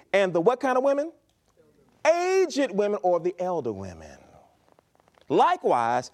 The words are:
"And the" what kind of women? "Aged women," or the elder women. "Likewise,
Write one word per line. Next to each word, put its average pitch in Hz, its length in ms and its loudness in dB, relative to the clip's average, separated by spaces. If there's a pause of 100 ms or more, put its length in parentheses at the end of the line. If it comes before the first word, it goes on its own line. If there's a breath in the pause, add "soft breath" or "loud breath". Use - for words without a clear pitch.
(140)
"And 190 180 2
the" 170 80 0
what 240 220 2
kind 254 160 0
of 254 80 0
women? 285 260 -2 (960)
"Aged 339 640 2
women," 208 320 -2
or 175 160 2
the 175 180 -4
elder 165 360 -4
women. 82 440 -14 (1120)
"Likewise, 151 840 2